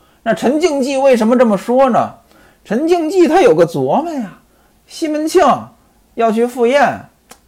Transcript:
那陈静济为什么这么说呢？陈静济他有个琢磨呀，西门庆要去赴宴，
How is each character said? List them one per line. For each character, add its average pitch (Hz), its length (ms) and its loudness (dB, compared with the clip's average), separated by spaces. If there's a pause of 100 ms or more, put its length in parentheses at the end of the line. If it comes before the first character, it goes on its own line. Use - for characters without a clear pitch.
(260)
那 226 80 0
陈 262 240 -2
静 302 240 -2
济 269 160 -4
为 262 200 2
什 214 100 0
么 247 100 2
这 240 80 4
么 208 120 0
说 254 320 0
呢？ 139 240 -2 (500)
陈 262 240 -4
静 339 220 0
济 359 180 2
他 349 140 2
有 214 120 6
个 165 140 2
琢 147 340 -2
磨 339 120 -6
呀， 226 240 -10 (500)
西 - 220 -8
门 302 180 -4
庆 339 180 2 (680)
要 226 180 0
去 226 140 0
赴 240 200 -4
宴， 240 320 0 (500)